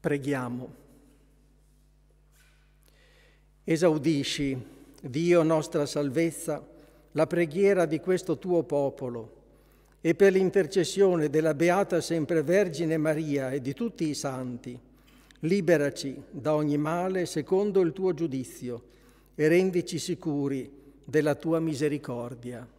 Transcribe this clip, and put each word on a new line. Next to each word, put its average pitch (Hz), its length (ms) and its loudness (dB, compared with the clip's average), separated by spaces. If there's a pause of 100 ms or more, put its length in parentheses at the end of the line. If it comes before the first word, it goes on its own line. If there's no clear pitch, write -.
(120)
Preghiamo. 127 580 -4 (3000)
Esaudisci, 147 960 0 (400)
Dio 165 400 2
nostra 156 440 0
salvezza, 147 760 -2 (520)
la 156 140 2
preghiera 175 580 2
di 151 160 -4
questo 180 360 -2
tuo 175 260 0
popolo 127 720 -4 (680)
e 165 120 2
per 196 200 6
l'intercessione 185 960 2
della 156 240 2
Beata 175 480 2
Sempre 160 420 0
Vergine 160 540 2
Maria 151 540 0
e 139 100 -4
di 135 120 -6
tutti 226 320 -6
i 151 80 -2
santi, 127 640 -8 (640)
liberaci 156 920 0
da 147 260 -2
ogni 147 220 0
male 175 480 -2
secondo 185 540 0
il 170 140 2
tuo 185 200 -2
giudizio 131 680 -6 (500)
e 151 140 2
rendici 180 500 2
sicuri 143 720 -4 (360)
della 147 300 2
tua 160 260 -2
misericordia. 123 1040 -4 (120)